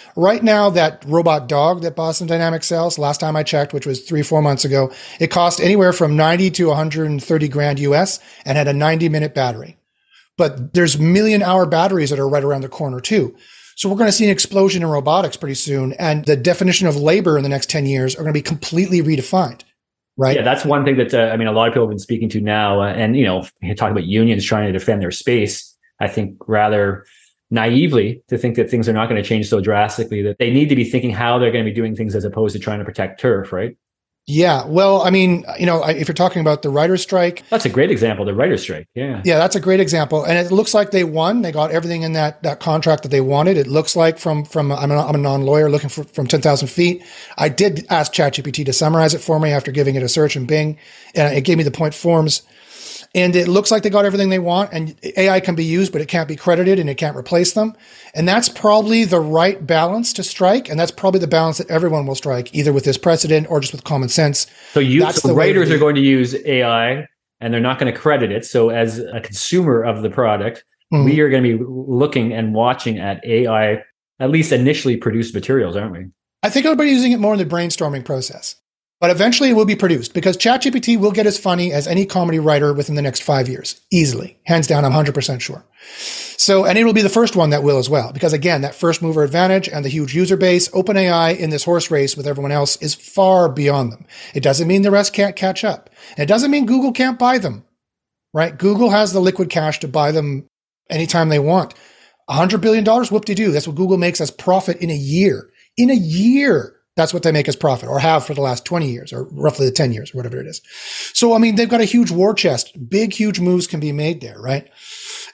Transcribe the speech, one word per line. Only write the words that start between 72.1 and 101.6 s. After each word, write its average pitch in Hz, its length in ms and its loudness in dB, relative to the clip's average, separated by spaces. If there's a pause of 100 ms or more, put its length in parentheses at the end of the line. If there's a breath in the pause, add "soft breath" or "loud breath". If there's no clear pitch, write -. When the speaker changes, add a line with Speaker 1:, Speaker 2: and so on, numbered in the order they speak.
Speaker 2:
and 110 200 -4
watching 117 440 0
at 95 260 -8
A 117 220 0
I, 110 360 0 (380)
at 131 100 -2
least 160 220 2
initially 127 440 2
produce 113 360 -2
materials, 104 420 -2
aren't 101 180 -6
we? 87 140 -14 (360)
Speaker 1:
I 208 80 0
think 269 160 0
everybody's 294 280 2
using 247 180 2
it 233 80 0
more 208 120 2
in 208 60 0
the 180 80 -2
brainstorming 156 580 -4
process. - 520 -8 (420)
But 175 120 2
eventually 233 400 2
it - 20 4
will 214 140 4
be 202 100 2
produced, 160 380 -2
because 180 240 0
Chat 262 240 2
G 277 80 0
P 247 100 -2
T 233 160 2
will 202 160 2
get 214 140 0
as 202 120 0
funny 180 320 0
as 143 160 -2
any 185 200 0
comedy 170 320 0
writer 147 340 2
within 147 220 -4
the 147 80 -2
next 139 200 -4
five 135 240 0
years, - 320 -10 (140)
easily. 156 540 0
Hands 165 200 2
down, 147 200 2
I'm 131 60 2
a - 20 2
hundred 147 200 2
percent 131 280 -4
sure. - 240 -12 (720 loud breath)
So, 196 260 4
and 196 140 2
it 233 60 4
will 226 100 4
be 214 80 4
the 190 80 2
first 226 260 2
one 160 140 4
that 147 120 0
will 143 140 2
as 131 140 -2
well, 123 200 0
because 143 220 -2
again, 156 300 0
that 139 120 -6
first 165 280 -2
mover 160 200 0
advantage 185 460 2
and 147 160 -8
the 135 60 -6
huge 143 240 -4
user 185 240 2
base, 180 340 2
Open 190 240 0
A 190 140 2
I 165 220 2
in 175 180 -4
this 151 140 -4
horse 170 260 -2
race 139 260 0
with 143 100 -10
everyone 139 260 -4
else 143 240 0
is 151 180 -6
far 185 560 2
beyond 139 420 0
them. - 140 -20 (280 loud breath)
It 139 80 -4
doesn't 143 240 2
mean 196 140 4
the 202 100 2
rest 202 220 2
can't 202 240 0
catch 185 260 -2
up. - 280 -6 (260 loud breath)
And - 40 -8
it 147 120 0
doesn't 254 180 2
mean 285 140 2
Google 254 280 2
can't 254 260 0
buy 247 180 2
them, 131 300 -6 (640)
right? 156 240 -2
Google 202 320 2
has 208 240 2
the 190 80 0
liquid 185 300 0
cash 156 300 -2
to 156 80 -8
buy 147 220 0
them 147 380 -4 (400)
anytime 160 400 0
they 151 100 2
want. 156 360 0 (540 soft breath)